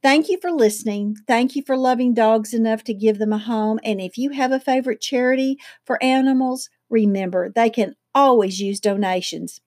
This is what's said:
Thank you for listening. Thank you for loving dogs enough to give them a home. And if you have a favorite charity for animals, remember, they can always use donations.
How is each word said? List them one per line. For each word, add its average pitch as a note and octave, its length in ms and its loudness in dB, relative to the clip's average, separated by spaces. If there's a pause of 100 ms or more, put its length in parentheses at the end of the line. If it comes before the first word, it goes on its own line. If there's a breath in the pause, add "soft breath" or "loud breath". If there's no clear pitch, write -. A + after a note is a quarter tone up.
Thank D4+ 220 2
you F4+ 100 0
for F4+ 120 -4
listening. G#3+ 640 0 (100)
Thank B3 260 0
you C#4 140 -6
for C4 80 0
loving B3+ 380 0
dogs A3 400 2
enough A3+ 320 0
to A3+ 80 -6
give G#3 240 0
them G#3+ 160 -2
a G#3+ 40 -2
home. A3 460 -2
And G#3+ 160 -4
if F#3 180 -10
you C4+ 120 -4
have C4+ 240 -2
a C4 60 0
favorite C4 420 -2
charity C4 560 0 (260 loud breath)
for - 180 -4
animals, C4 680 0 (200)
remember, G3 640 0
they A3+ 160 4
can G#3+ 240 -2 (220)
always A3 460 4
use G3 180 -4
donations. F#3 880 -4